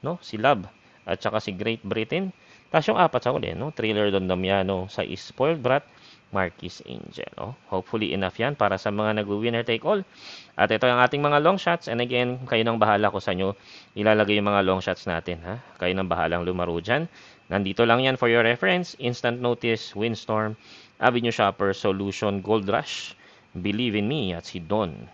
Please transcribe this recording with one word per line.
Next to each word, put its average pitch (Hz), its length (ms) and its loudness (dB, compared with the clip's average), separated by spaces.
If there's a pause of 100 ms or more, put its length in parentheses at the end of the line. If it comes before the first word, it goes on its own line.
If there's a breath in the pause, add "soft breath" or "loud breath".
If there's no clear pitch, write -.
no? 165 240 -6
Si 107 160 -8
Love. 113 240 2 (400 soft breath)
At 90 160 -4
saka 107 160 -2
si 104 160 -4
Great 107 320 -6
Britain. 113 480 -4 (400 soft breath)
Tapos 160 160 2
yung - 80 2
apat 160 280 2
sa 123 80 2
huli, 147 200 -4
no? 110 160 -6
Thriller, 107 400 0
Don 95 160 0
Damiano, 92 640 0
sa - 160 -4
Spoiled - 560 -2
Brat, 127 240 0 (480 loud breath)
Marquis 92 560 -4
Angel, 50 480 -12
oh. 117 160 -10 (160)
Hopefully, 98 400 -2
enough 95 320 -2
yan 143 160 0
para 101 240 2
sa 113 80 -2
mga 107 320 0
nag-winner 110 400 -2
take 113 240 -2
all. 196 160 2 (560 loud breath)
At 107 160 4
ito 123 160 4
ang 123 160 4
ating 143 160 0
mga 147 240 4
long 190 160 4
shots. 175 240 0
And 120 160 -2
again, 123 480 0
kayo 113 160 2
nang 117 160 2
bahala 104 320 4
kung 98 80 -4
saan 92 160 -2
nyo 95 160 0 (400 loud breath)
ilalagay 104 480 4
yung 101 80 2
mga 101 160 4
long 95 160 2
shots - 240 -4
natin, 85 400 -4
ha? 110 160 -8 (160)
Kayo 90 160 0
nang 95 160 -2
bahalang 85 320 0
lumaro 87 400 -2
dyan. 123 240 0 (480 loud breath)
Nandito 95 320 2
lang 117 160 4
yan 131 160 2
for 117 160 4
your 117 80 6
reference. 175 560 2
Instant 120 480 -2
Notice, 117 480 -2
Windstorm, 107 640 -2 (400 loud breath)
Avenue 120 320 4
Shopper, 101 400 2
Solution, 98 720 -2
Gold 104 240 0
Rush, - 480 -4 (480 loud breath)
Believe 104 320 -2
in 104 160 0
Me, 123 240 -2
at 85 160 -10
si - 80 -12
Don 92 320 -2 (240)